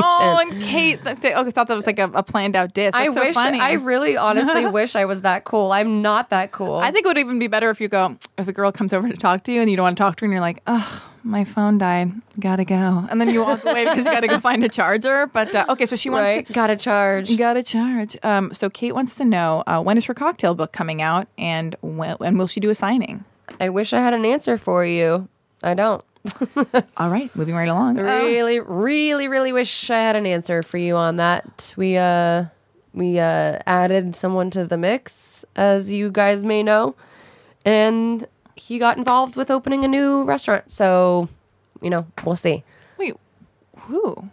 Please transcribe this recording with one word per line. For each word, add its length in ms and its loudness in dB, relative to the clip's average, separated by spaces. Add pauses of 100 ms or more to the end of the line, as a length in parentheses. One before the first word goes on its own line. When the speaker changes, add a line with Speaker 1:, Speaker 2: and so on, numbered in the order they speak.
Speaker 1:
Oh, 360 4
and 220 -2
Kate, 420 0
th-, 160 -6
th-, 160 0
okay, 140 0
thought 160 2
that 100 -2
was 120 -4
like 100 0
a, 60 2 (100)
a 80 0
planned 340 -2
out 200 0
diss. 180 2
Speaker 2:
I 120 2
Speaker 1:
That's 100 0
so 60 2
Speaker 2:
wish, 120 2
Speaker 1:
funny. 260 2
Speaker 2:
I 120 2
really 440 0
honestly 520 2
Speaker 1:
<laughs> 120 0
Speaker 2:
wish 160 0
I 100 2
was 160 -2
that 220 0
cool. 280 0
I'm 320 2
not 260 0
that 220 0
cool. 240 -6
Speaker 1:
I 160 0
think 160 2
it 20 4
would 80 2
even 220 0
be 80 0
better 240 2
if 100 -4
you 60 -2
go, 280 0 (220)
if 100 -4
a 60 -4
girl 180 0
comes 220 -2
over 160 0
to 80 -6
talk 280 2
to 60 -4
you 100 2
and 100 4
you 40 2
don't 100 2
wanna 100 2
talk 220 0
to 40 -14
her 60 -2
and 40 0
you're 100 0
like, 260 -4
"Ugh, 340 -2 (220)
my 200 -2
phone 360 0
died. 320 0 (280)
Gotta 260 0
go." 440 0
And 100 0
then 140 2
you 80 2
walk 240 -2
away 200 0
because 120 2
you 60 0
gotta 240 0
go 120 2
find 240 0
a 60 2
charger. 560 0
But, 300 -2
uh, 140 2
okay, 180 0
so 80 -4
she 160 -4
wants 180 2
Speaker 2:
Right, 160 0
Speaker 1:
to 80 -14
Speaker 2:
gotta 220 2
charge. 600 0
Speaker 1:
Gotta 280 2
charge. 580 -2
Um, 320 0
so 160 -2
Kate 240 -6
wants 220 -4
to 100 -2
know, 400 2
uh, 160 0
when 160 2
is 80 0
her 80 -4
cocktail 400 0
book 180 -4
coming 300 -6
out 260 0 (120)
and 420 -4
when, 400 -6
and 160 0
will 80 0
she 140 -6
do 100 0
a 60 2
signing? 500 -4 (340)
Speaker 2:
I 100 -2
wish 220 -2
I 100 2
had 120 2
an 100 0
answer 360 0
for 260 0
you. 420 0 (360)
I 100 0
don't. 300 0 (220)
<laughs> 720 -2
Speaker 1:
All 140 -2
right, 260 -2
moving 180 -4
right 140 -2
along. 320 0
Uh, 40 -2
Speaker 2:
Really, 580 2
really, 640 0
really 240 0
wish 380 -2
I 100 0
had 160 2
an 100 0
answer 380 -2
for 140 -8
you 180 0
on 220 0
that. 580 -2
We, 220 0
uh, 480 2 (480)
we, 260 0
uh, 480 0
added 480 2
someone 360 -2
to 140 -2
the 120 -2
mix, 640 -4 (140)
as 340 2
you 200 -2
guys 340 2
may 180 0
know, 320 2 (720)
and 600 2 (280)
he 240 -8
got 180 2
involved 380 2
with 160 -2
opening 320 0
a 40 2
new 360 2
restaurant. 480 -2
So, 560 4 (540)
you 80 -4
know, 160 -2 (200)
we'll 100 -2
see. 280 0 (340)
Speaker 1:
Wait, 180 -6 (640)
who? 520 -6